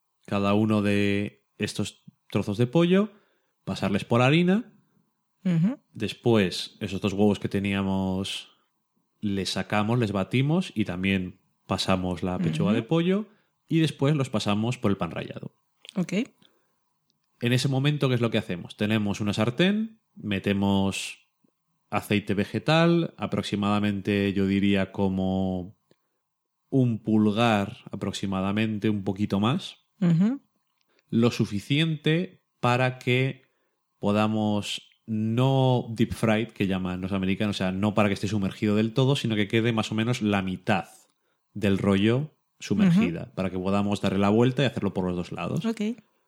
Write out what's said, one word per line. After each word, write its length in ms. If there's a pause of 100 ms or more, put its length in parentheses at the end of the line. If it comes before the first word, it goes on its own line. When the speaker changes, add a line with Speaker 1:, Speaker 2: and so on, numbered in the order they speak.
(280)
Speaker 1:
cada 260
uno 300
de 600 (140)
estos 460 (260)
trozos 300
de 80
pollo, 440 (520)
pasarles 420
por 160
harina. 500 (720)
Speaker 2:
Ujú. 360 (140)
Speaker 1:
Después, 880
esos 200
dos 120
huevos 260
que 100
teníamos, 1000 (720)
les 280
sacamos, 480
les 140
batimos 640
y 100
también 540 (260)
pasamos 560
la 160
pechuga 340
Speaker 2:
Ujú. 40
Speaker 1:
de 80
pollo. 420 (420)
Y 120
después 360
los 140
pasamos 480
por 140
el 60
pan 140
rallado. 440 (400)
Speaker 2:
Ok. 180 (1300)
Speaker 1:
En 140
ese 160
momento, 400
¿qué 60
es 60
lo 80
que 80
hacemos? 400
Tenemos 420
una 140
sartén, 680 (160)
metemos 1040 (720)
aceite 460
vegetal, 840
aproximadamente, 1120
yo 160
diría 460
como 840 (920)
un 300
pulgar 800 (120)
aproximadamente, 960
un 140
poquito 380
más. 380 (200)
Speaker 2:
Ujú. 400 (720)
Speaker 1:
Lo 180
suficiente 1120 (160)
para 380
que 460 (560)
podamos 880 (160)
no 840
deep 220
fried, 360
que 180
llaman 340
los 100
americanos, 440
o 20
sea, 140
no 220
para 160
que 60
esté 120
sumergido 480
del 180
todo, 220
sino 200
que 120
quede 260
más 180
o 40
menos 260
la 200
mitad 440 (680)
del 240
rollo 540 (280)
sumergida, 640
Speaker 2:
Ujú. 120
Speaker 1:
para 160
que 80
podamos 420
darle 180
la 100
vuelta 340
y 20
hacerlo 280
por 120
los 100
dos 160
lados. 340
Speaker 2:
Ok. 160 (460)